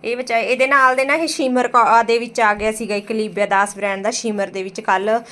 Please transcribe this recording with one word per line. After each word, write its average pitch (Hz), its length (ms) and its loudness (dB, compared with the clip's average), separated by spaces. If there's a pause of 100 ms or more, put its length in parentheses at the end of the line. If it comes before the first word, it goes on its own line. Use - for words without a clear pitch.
ਇਹ 240 120 -4
ਵਿਚਾਲੇ, 240 300 -2
ਇਹਦੇ 247 200 0
ਨਾਲ 262 300 4
ਦੇ 262 80 2
ਨਾ 277 100 0
ਇਹ 320 140 0
ਸ਼ਿਮਰ 254 400 0
ਕਾ-, 233 340 4
ਦੇ 226 160 2
ਵਿੱਚ 233 220 -6
ਆ 208 140 4
ਗਿਆ 214 180 -2
ਸੀਗਾ 220 220 -6
ਇੱਕ 202 180 -6
ਲਿਬਿਆ 208 340 -2
ਦਾਸ 202 300 0
ਬ੍ਰਾਂਡ 196 260 -4
ਦਾ, 208 80 -2
ਸ਼ਿਮਰ 208 360 -4
ਦੇ 185 160 -8
ਵਿੱਚ 190 180 -10
ਕੱਲ੍ਹ 214 400 0 (120)